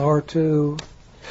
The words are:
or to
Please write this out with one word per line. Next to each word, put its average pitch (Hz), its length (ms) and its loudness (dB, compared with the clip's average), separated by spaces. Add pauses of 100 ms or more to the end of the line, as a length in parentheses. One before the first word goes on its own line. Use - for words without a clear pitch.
or 151 220 2
to 151 560 0 (520)